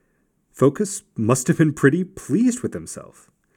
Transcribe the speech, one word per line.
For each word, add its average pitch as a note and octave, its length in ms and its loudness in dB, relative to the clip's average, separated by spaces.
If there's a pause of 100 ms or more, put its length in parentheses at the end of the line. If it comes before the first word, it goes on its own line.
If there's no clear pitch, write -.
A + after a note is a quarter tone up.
(580)
Phocas B2+ 460 0 (140)
must A#2+ 320 0
have D#3+ 80 2
been D#3 160 2
pretty D3+ 320 2
pleased A3+ 580 -2
with - 100 -6
himself. - 560 -16 (280)